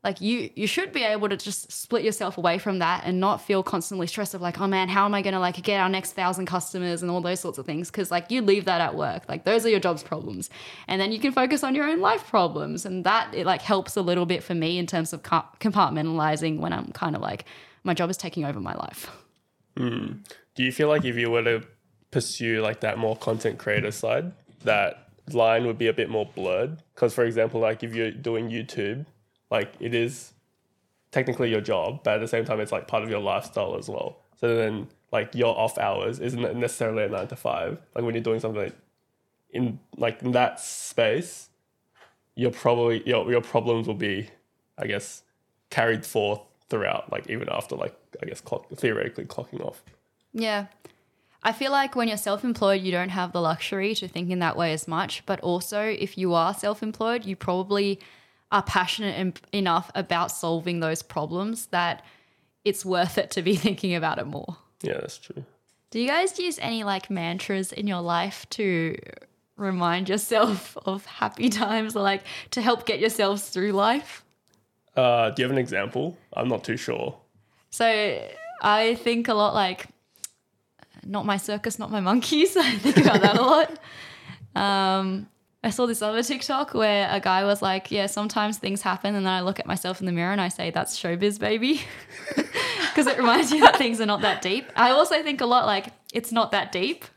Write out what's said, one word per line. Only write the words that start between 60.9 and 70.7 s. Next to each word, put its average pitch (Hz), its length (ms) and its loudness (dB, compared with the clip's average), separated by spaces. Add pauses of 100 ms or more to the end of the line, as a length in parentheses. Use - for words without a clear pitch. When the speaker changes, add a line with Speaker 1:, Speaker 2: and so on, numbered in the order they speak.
Speaker 1:
problems 180 640 -4
that 170 380 -2 (600)
it's 202 200 0
worth 180 320 0
it - 160 0
to 190 100 -2
be 185 140 4
<laughs> 147 80 -4
thinking 196 300 2
about 160 240 0
it - 80 -6
more. - 300 -10 (260)
Speaker 2:
Yeah, - 180 -2
that's - 180 -10
true. - 260 -14 (460)
Speaker 1:
Do 226 100 -4
you 247 80 0
guys 359 300 0
use 359 220 -4
any, 226 240 -4
like, 196 260 -4
mantras 185 640 -4
in 202 140 -6
your 185 140 -2
life 170 500 -2
to 175 460 0 (600)
remind 185 520 0
yourself 208 720 2